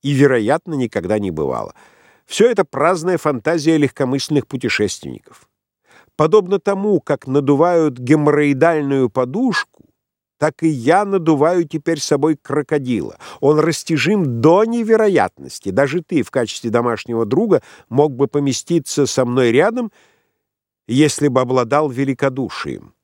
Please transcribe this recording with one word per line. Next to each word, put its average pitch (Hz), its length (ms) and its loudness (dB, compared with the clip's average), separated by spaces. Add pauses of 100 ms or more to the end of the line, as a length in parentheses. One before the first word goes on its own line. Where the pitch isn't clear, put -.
и, 143 100 -4
вероятно, 135 600 2
никогда 107 460 -4
не 101 100 -4
бывало. 65 460 -6 (500)
Всё - 240 2
это 202 160 0
праздная 165 540 -2
фантазия 156 580 0
легкомысленных 139 720 -2
путешественников. - 1000 -6 (680)
Подобно 185 440 2
тому, 196 420 -2
как - 260 -4
надувают 143 720 2
геморроидальную 147 1120 2
подушку, 156 760 -4 (500)
так 151 240 -4
и 160 60 2
я 151 340 2
надуваю 165 640 0
теперь 160 320 -4
собой 147 420 0
крокодила. 131 760 -4 (240)
Он 151 180 4
растяжим 156 840 -2
до 170 220 6
невероятности. 214 1040 0
Даже 139 320 0
ты 151 220 -2
в - 80 -10
качестве 120 380 -4
домашнего 117 560 -2
друга 151 360 0 (280)
мог 143 260 0
бы 135 120 0
поместиться 143 800 -2
со 127 200 -2
мной 123 260 0
рядом, 214 400 0 (960)
если 147 400 2
бы 127 140 2
обладал 131 480 0
великодушием. 127 1040 -4 (100)